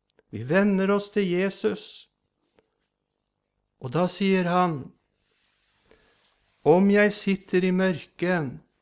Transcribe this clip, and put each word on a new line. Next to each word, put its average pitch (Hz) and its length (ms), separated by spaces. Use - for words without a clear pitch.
vi 107 160
vender 190 480
oss 202 160
til 202 160
Jesus. 185 800
Og 123 140
da 170 160
sier 190 400
han, 175 280
"Om 180 240
jeg 208 240
sitter 190 540
i 185 40
mørket, 180 840